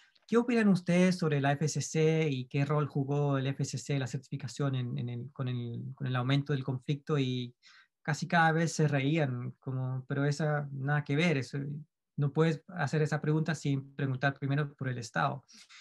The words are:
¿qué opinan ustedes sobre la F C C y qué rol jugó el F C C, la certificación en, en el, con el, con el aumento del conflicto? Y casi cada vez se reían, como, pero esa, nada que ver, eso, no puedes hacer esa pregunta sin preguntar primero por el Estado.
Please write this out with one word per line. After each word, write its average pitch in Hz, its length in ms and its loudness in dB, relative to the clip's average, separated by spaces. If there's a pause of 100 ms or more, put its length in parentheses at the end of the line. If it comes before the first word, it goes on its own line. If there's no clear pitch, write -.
(260)
¿qué 220 120 2
opinan 233 300 4
ustedes 180 500 4
sobre 143 220 2
la 139 120 2
F 143 160 0
C 139 140 -2
C 160 480 2
y 127 160 -2
qué 143 180 0
rol 147 220 0
jugó 143 500 0
el 131 120 0
F 139 160 -2
C 139 120 -4
C, 139 220 -2
la 131 80 -2
certificación 139 680 -6
en, 127 240 -4
en 123 120 -4
el, 120 220 -8
con 127 160 -6
el, 120 460 -6
con 135 120 -6
el 127 100 -2
aumento 139 380 2
del 131 100 -2
conflicto? 143 540 -2
Y 127 360 -2 (480)
casi - 240 -4
cada 160 260 6
vez 160 200 2
se 151 160 4
reían, 135 600 0 (100)
como, 131 480 -4
pero 139 160 0
esa, 147 480 0
nada 143 320 -2
que 143 100 -2
ver, 156 220 4
eso, 131 220 -4 (580)
no 143 160 0
puedes 156 360 2
hacer 156 340 -2
esa 151 180 0
pregunta 156 340 0
sin 139 400 -2
preguntar 135 380 0
primero 143 420 -2
por 131 140 -6
el 123 80 -4
Estado. 135 480 -4 (360)